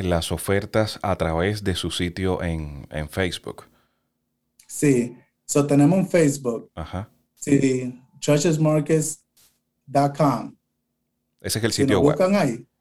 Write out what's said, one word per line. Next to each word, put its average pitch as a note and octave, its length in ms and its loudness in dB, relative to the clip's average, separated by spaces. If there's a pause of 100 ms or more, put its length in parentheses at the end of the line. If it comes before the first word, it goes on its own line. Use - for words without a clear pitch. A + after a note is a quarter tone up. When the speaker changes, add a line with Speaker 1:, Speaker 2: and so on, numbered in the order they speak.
Speaker 1:
las E2+ 280 0
ofertas G2+ 720 -2
a F#2+ 140 -2
través F2 480 -2
de F#2+ 100 0
su F2 160 -4
sitio F2+ 520 -2
en, D#2 480 -6
en D#2 180 -8
Facebook. - 560 -6 (1000)
Speaker 2:
Sí. B2 500 0 (280)
So, C#3+ 220 0
tenemos D3 320 4
un F3+ 100 0
Facebook. C#3 640 0
Speaker 1:
Ajá. F2+ 340 -8 (280)
Speaker 2:
Sí, C3 640 0 (200)
treasuresmarkets D3+ 1000 0 (640)
dot C#3 300 0
com. C3+ 380 0 (840)
Speaker 1:
Ese - 200 -4
es A2 40 2
el A2 80 0
Speaker 2:
Si C#3 100 0
Speaker 1:
sitio C3+ 140 4
Speaker 2:
nos - 80 4
Speaker 1:
web. C#3+ 120 4
Speaker 2:
buscan F#3+ 180 2
ahí, C#3+ 320 0 (140)